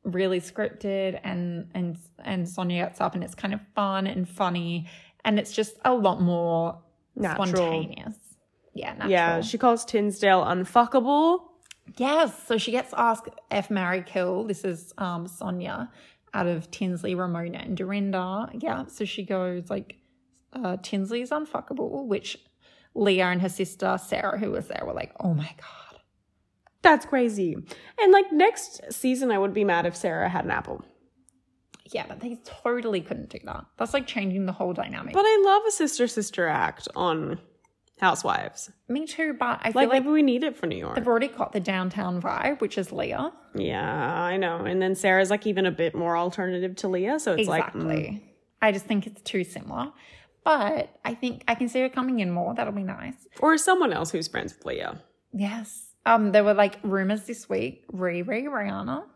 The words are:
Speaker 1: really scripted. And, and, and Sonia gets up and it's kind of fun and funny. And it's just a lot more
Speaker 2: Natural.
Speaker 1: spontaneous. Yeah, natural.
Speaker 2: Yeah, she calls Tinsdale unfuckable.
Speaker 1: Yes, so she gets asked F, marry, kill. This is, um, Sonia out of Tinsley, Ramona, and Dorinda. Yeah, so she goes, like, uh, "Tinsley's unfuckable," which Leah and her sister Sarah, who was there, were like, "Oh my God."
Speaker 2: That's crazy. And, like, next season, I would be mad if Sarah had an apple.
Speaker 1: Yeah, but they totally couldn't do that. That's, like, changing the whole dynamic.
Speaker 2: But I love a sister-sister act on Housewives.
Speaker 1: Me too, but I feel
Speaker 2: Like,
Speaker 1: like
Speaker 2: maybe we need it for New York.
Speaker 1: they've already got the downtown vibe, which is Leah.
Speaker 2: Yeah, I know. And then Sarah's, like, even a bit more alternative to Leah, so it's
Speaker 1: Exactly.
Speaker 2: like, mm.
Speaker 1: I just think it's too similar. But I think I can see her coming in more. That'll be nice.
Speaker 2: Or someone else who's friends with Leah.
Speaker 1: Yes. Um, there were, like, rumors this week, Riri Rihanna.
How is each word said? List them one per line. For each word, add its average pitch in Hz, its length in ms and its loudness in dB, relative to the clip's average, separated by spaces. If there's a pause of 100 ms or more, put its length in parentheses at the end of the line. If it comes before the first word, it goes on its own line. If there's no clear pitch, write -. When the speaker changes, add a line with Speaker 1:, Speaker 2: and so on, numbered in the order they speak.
Speaker 1:
really 185 380 0
scripted. 196 800 -4
And, 175 520 -6
and, 175 220 -4 (280)
and 180 240 -4
Sonia 175 380 -2
gets - 140 -8
up 180 140 0
and 175 80 -4
it's - 140 -12
kind 202 180 -6
of 208 60 -8 (160)
fun 190 320 0
and 180 200 -4
funny. 175 600 -2 (360)
And 214 140 2
it's - 140 -4
just 214 320 -2
a 254 100 6
lot 196 260 4
more 170 600 2 (340)
Speaker 2:
Natural. 190 320 -2
Speaker 1:
spontaneous. 175 720 0 (580)
Yeah, - 200 -8
natural. 196 160 -2
Speaker 2:
Yeah, 170 320 4
she 226 160 -4
calls 233 260 4
Tinsdale 202 600 4
unfuckable. 254 1000 4 (560)
Speaker 1:
Yes, 285 340 2 (160)
so 226 100 2
she 220 140 -2
gets 247 240 -2
asked 233 320 2 (240)
F, 202 180 -2
marry, 185 320 0
kill. 185 400 -2
This 208 220 -6
is, 175 340 -6
um, 175 300 -4
Sonia 180 600 -8 (460)
out 180 140 0
of 165 240 -4
Tinsley, 180 420 -4
Ramona, 175 440 -6
and 202 180 -6
Dorinda. 190 760 -4
Yeah, 233 340 -6
so - 180 -8
she 202 200 -8
goes, 180 460 -4
like, 202 240 -8 (580)
uh, 196 300 -4
"Tinsley's 233 480 -4
unfuckable," 277 760 -6
which - 300 -4 (580)
Leah 190 320 4
and 180 140 2
her 185 80 2
sister 185 560 -2
Sarah, - 340 -2
who 202 120 -2
was - 160 -4
there, - 180 -8
were - 80 -6
like, - 280 -8
"Oh 175 120 0
my 156 240 0
God." - 440 -20 (840)
Speaker 2:
That's 320 240 8
crazy. 208 500 0 (460)
And, 381 100 10
like, 392 200 8
next 359 600 2
season, 254 380 0
I 208 80 2
would 196 160 2
be 208 100 2
mad 170 220 2
if 170 100 -2
Sarah 170 320 -2
had 175 160 -2
an - 60 -4
apple. - 340 -4 (1080)
Speaker 1:
Yeah, - 160 -6
but - 120 -12
they 233 240 -10
totally 233 560 -2
couldn't 156 300 -10
do - 140 -14
that. - 200 -12 (120)
That's, 262 180 -4
like, 277 140 0
changing 196 380 -2
the 185 60 -4
whole 185 200 -2
dynamic. - 420 -8
Speaker 2:
But 392 100 4
I 440 200 6
love 392 220 6
a 427 40 2
sister-sister 233 760 0
act 139 480 -2
on 165 420 -2 (600)
Housewives. - 720 0 (180)
Speaker 1:
Me 294 180 -2
too, 311 260 -2
but 247 300 -2
I 226 100 0
feel 254 100 4
Speaker 2:
Like, 269 60 6
Speaker 1:
like 254 140 4
Speaker 2:
maybe 285 100 2
we 311 100 6
need 262 220 4
it 285 120 -2
for - 100 -4
New 165 100 -2
York. - 200 -6
Speaker 1:
they've 233 120 0
already 240 200 4
got - 240 -4
the 208 80 0
downtown 185 600 -2
vibe, 185 400 -2
which - 160 -2
is 185 160 -4
Leah. 262 400 -4 (220)
Speaker 2:
Yeah, - 280 -2 (400)
I 180 140 0
know. 170 300 -2
And 185 160 0
then 190 120 2
Sarah's, 190 360 4
like, 208 160 0
even 196 180 2
a 180 60 4
bit 160 240 0
more 170 220 0
alternative 180 600 -2
to 202 120 -4
Leah, 190 300 0
so 254 140 0
it's 185 160 2
Speaker 1:
Exactly. 165 360 -2
Speaker 2:
like, 160 140 0 (120)
mm. 208 100 -8 (400)
Speaker 1:
I 220 120 6
just 196 120 -4
think 202 220 -2
it's - 160 -16
too 185 220 -4
similar. - 480 -10 (520)
But 277 460 2 (140)
I 240 100 -4
think 247 340 -6
I 233 60 4
can 240 140 -2
see 254 120 0
her 262 80 2
coming 254 320 -2
in 180 100 0
more. 175 240 -2
That'll 226 200 -2
be 202 100 -4
nice. - 300 -8 (260)
Speaker 2:
Or 311 180 6
someone 339 340 4
else 160 180 -2
who's 160 180 -4
friends - 260 -6
with - 120 -20
Leah. - 360 -6 (300)
Speaker 1:
Yes. 214 540 -6 (220)
Um, 220 260 6
there 208 120 8
were, 208 100 6
like, 202 280 4
rumors 196 420 0
this - 260 -12
week, - 420 -4
Riri 175 320 -2 (220)
Rihanna. 220 560 -6 (140)